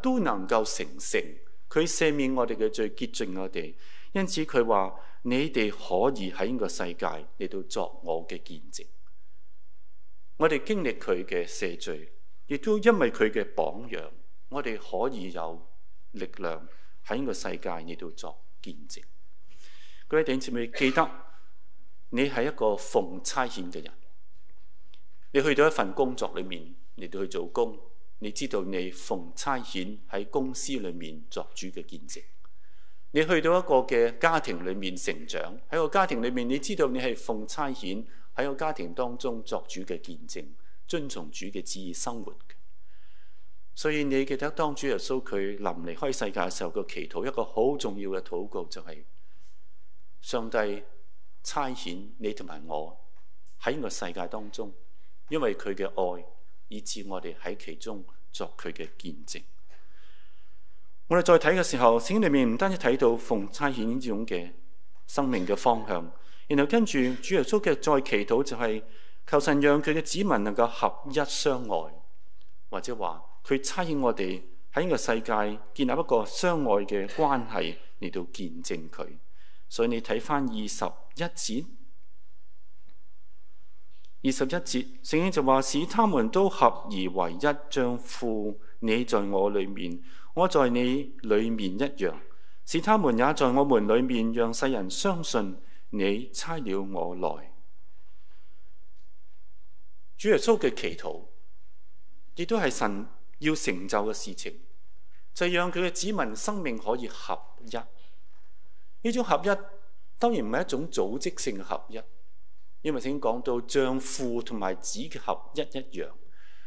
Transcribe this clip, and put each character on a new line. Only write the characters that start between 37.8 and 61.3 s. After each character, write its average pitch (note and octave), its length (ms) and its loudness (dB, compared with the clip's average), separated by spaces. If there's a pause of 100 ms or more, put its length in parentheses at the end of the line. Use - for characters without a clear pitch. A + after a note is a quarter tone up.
喺 C3+ 140 2
個 C3+ 60 -2
家 D#3 180 0
庭 E2+ 200 -2
當 B2 240 0
中 A#2 240 -2
作 G2+ 280 -2
主 F#2 140 -4
嘅 F2 180 -2
見 F2 260 -4
證， D#2 180 -4 (400)
遵 D3+ 220 -2
從 D#2+ 240 -4
主 - 140 -4
嘅 G2 160 -4
旨 - 180 -2
意 F2+ 140 -4
生 - 280 -2
活 - 120 -6
嘅。 - 220 -6 (1160)
所 - 160 -2
以 D3+ 140 2
你 C3+ 220 2
記 C3+ 100 0
得， D3 160 0
當 D3+ 240 0
主 C#3 120 -2
耶 A2+ 100 2
穌 C3 260 0
佢 G2+ 340 -2
臨 F2 280 -2
離 E2+ 100 -4
開 C#3 160 0
世 A#2 180 -2
界 F#2 120 0
嘅 F2+ 80 2
時 F#2 160 -2
候， E2+ 40 -2
個 G2 140 -2
祈 D#2+ 240 -4
禱 E2+ 180 -2
一 C3+ 60 0
個 A2+ 140 0
好 C3+ 320 2
重 G#2 200 -2
要 G2 120 -4
嘅 F#2 100 -2
禱 F2+ 300 -2
告 F2+ 160 -2
就 - 160 -4
係， D#2 240 -6 (1120)
上 A2+ 300 -2
帝 G#2 340 0 (580)
差 C#3+ 280 -2
遣 G2 480 -4
你 G#2+ 160 -2
同 G2 120 -4
埋 D#2 220 -4
我 D#2 320 -4 (640)
喺 C3 160 0
呢 C#3 60 -2
個 G2+ 60 -2
世 F2+ 220 -2
界 F2+ 160 -2
當 G#2 240 -4
中， G#2 220 -4 (560)
因 D3+ 100 0
為 A2 160 2
佢 G2 180 -2
嘅 G2 120 0 (320)
愛， F2 80 -4 (420)
以 G#2 140 -4
致 G2+ 260 -4
我 F#2 140 -2
哋 E2 160 -4
喺 F2+ 180 -2
其 E2 200 -4
中 G#2 280 -4 (300)
作 - 240 -4
佢 E2 160 -4
嘅 D#2+ 240 -4
見 D2+ 280 -4
證。 - 160 -4 (1700)
我 E3 80 4
哋 F3 80 6
再 F3 140 10